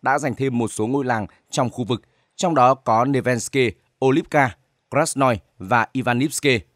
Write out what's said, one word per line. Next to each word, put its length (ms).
đã 180
giành 160
thêm 220
một 100
số 200
ngôi 180
làng 220
trong 200
khu 140
vực, 180
trong 200
đó 180
có 320
Nevenske, 680
Olivka, 500
Krasnoy 440
và 340
Ivanivske. 680